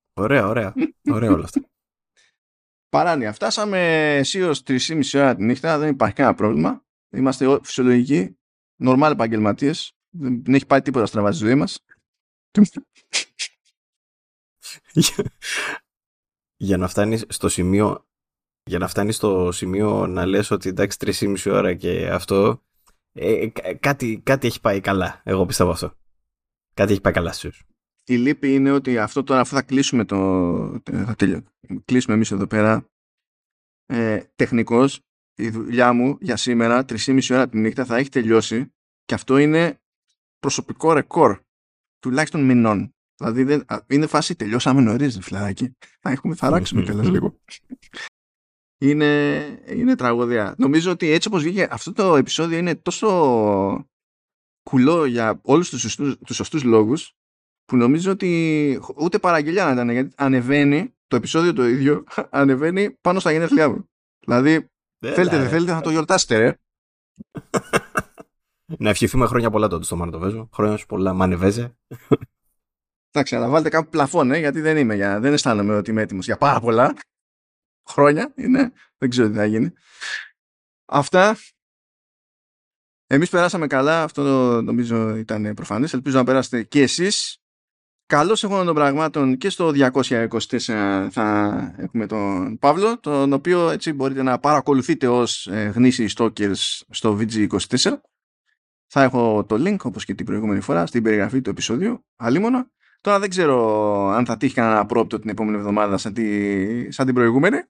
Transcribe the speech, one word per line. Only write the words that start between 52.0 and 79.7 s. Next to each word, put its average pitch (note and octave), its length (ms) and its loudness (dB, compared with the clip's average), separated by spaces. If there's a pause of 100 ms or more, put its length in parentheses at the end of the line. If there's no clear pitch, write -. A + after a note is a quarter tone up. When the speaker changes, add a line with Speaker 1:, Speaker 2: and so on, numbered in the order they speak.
Speaker 2:
επεισόδιο E3 420 0
είναι F3 160 -2
τόσο A#2+ 1120 0 (760)
κουλό D3 420 4
για A#2 380 -2
όλους D#3+ 280 2
τους C#3+ 100 -8
σωστούς, B2 380 -4
τους - 180 -10
σωστούς - 260 -6
λόγους, A2+ 560 2 (500)
που B2+ 80 -2
νομίζω D3+ 340 2
ότι D#3+ 720 -2 (160)
ούτε E3+ 220 -2
παραγγελιά E3+ 460 0
να C#3+ 80 0
ήταν, A#2+ 180 0
γιατί C3 260 -4
ανεβαίνει C#3+ 800 2 (120)
το C#3 100 0
επεισόδιο E3 360 0
το B2+ 140 2
ίδιο, C#3 380 2 (120)
<laughs> - 140 -8
ανεβαίνει D3 600 0
πάνω F#3 300 -2
στα E3+ 120 0
γενέθλιά D#3+ 360 2
μου. - 200 -6 (380)
Δηλαδή, C3 240 2
Speaker 1:
Έλα, - 640 -4
Speaker 2:
θέλετε, E3+ 220 2
δεν C3+ 80 2
Speaker 1:
ρε. A#2+ 60 -2
Speaker 2:
θέλετε, E3+ 220 0
θα E3 80 -4
το E3 100 -4
γιορτάσετε, D#3 480 0
ρε. B2 160 4 (2250)
Speaker 1:
<laughs> D#3 80 -10
Να G#2+ 120 0
ευχηθούμε A#2+ 360 2
χρόνια A#2 240 0
πολλά G#2+ 180 2
τότε E2 160 -4
στο F2+ 120 -6
Μάνο E2+ 140 -4
το E2 80 -10
Βέζο. A2 340 -6
Χρόνια G#2+ 240 0
σου - 100 -16
πολλά, F#2+ 260 -2
Μάνε F#2 240 0
Βέζε. G#2+ 420 -2 (1300)
Speaker 2:
Εντάξει, C3+ 260 -2
αλλά A#2 120 0
βάλτε D#3+ 200 2
κάπου D#3+ 200 0
πλαφόν, C#3+ 420 2
ε, D3+ 80 0
γιατί D#3 220 -2
δεν D#3 160 0
είμαι A#2 180 2
για, G2+ 260 0
δεν C#3 120 2
αισθάνομαι G#2+ 420 0
ότι G#2 160 -2
είμαι A2 120 0
έτοιμος F#2+ 220 -6
για A2 120 -4
πάρα C#3 240 2
πολλά A#2+ 340 2 (920)
χρόνια. D3+ 480 2
Είναι, B3+ 360 0 (260)
δεν C3 120 -2
ξέρω A#2+ 180 2
τι G#2 60 -2
θα G#2+ 100 0
γίνει. A2 280 0 (1120)